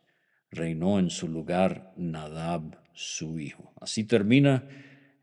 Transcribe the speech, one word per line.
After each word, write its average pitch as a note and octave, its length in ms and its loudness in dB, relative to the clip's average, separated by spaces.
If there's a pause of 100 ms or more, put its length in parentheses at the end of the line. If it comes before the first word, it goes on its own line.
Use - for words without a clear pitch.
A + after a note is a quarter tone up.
(520)
reinó E2 480 0
en F2+ 100 4
su - 180 -8
lugar E2+ 680 -2
Nadab, D#2+ 840 -6 (140)
su D#2+ 460 -8
hijo. - 400 -12
Así - 240 -4
termina B2+ 600 6 (600)